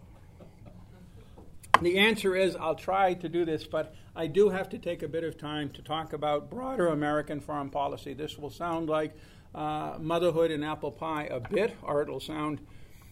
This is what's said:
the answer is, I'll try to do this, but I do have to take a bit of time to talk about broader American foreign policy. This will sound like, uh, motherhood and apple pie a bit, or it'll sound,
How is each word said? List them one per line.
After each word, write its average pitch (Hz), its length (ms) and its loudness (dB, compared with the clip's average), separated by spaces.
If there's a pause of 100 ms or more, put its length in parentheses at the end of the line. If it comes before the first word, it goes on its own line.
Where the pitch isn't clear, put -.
(1800)
the 175 180 4
answer 208 360 6
is, 185 220 4
I'll 156 180 0
try 185 400 4
to 180 140 -6
do 170 160 2
this, 156 200 0
but 156 300 -4 (220)
I 165 100 -2
do 190 220 6
have 185 220 0
to - 80 -8
take 170 260 -4
a 156 40 -6
bit 160 140 -2
of 156 160 -6
time 147 360 -4
to - 60 -14
talk 156 320 -4
about 147 380 0
broader 208 380 0
American 147 500 2
foreign 143 320 -6
policy. 139 440 -4
This 151 220 -6
will 147 140 -8
sound 165 380 -4
like, 156 260 2 (400)
uh, 151 460 -4
motherhood 165 500 4
and 147 140 0
apple 151 260 -4
pie 156 400 -4
a 127 80 -2
bit, 185 420 0
or 147 220 2
it'll 143 160 -4
sound, 151 400 -4 (540)